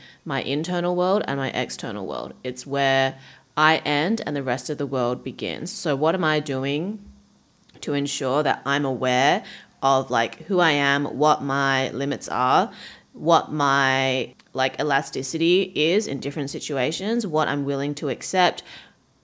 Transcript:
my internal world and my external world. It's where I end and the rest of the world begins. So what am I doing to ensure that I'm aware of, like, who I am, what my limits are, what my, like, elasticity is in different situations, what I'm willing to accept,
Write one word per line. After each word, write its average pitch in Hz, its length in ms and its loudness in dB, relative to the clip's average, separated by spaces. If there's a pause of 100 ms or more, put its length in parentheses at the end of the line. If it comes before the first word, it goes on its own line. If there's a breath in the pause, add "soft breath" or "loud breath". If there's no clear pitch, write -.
(240 loud breath)
my 139 180 -4
internal 175 540 -2
world 185 320 2
and 139 100 -2
my 135 120 -2
external 104 560 -6
world. 65 280 -8 (100)
It's 127 240 -8
where 135 500 2 (400 loud breath)
I 156 200 6
end 156 480 0
and 147 100 -2
the 139 80 -2
rest 131 260 -2
of 147 80 -4
the 143 80 -4
world 123 380 -2
begins. 120 480 -6
So 151 240 -2
what 156 200 2
am 180 80 -2
I 156 160 2
doing 147 640 -2 (800)
to 151 120 -4
ensure 139 500 0
that 147 220 0
I'm 143 200 2
aware 131 580 2 (380 loud breath)
of, 135 300 4
like, 117 320 0
who 180 160 0
I 170 120 6
am, 143 340 2
what 147 360 2
my 135 480 0
limits 139 400 -4
are, 131 420 2 (420 loud breath)
what - 380 2
my, 135 800 2 (200)
like, 135 260 0
elasticity 151 960 0
is 170 320 2
in 139 120 -4
different 143 300 -6
situations, 165 760 -2
what 156 220 0
I'm 143 180 -2
willing 139 300 -2
to 147 140 -4
accept, - 540 0 (600 loud breath)